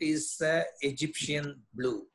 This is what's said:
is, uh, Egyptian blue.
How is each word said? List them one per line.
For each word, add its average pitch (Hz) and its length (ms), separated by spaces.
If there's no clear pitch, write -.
is, 156 400
uh, 165 220
Egyptian 143 800
blue. 117 420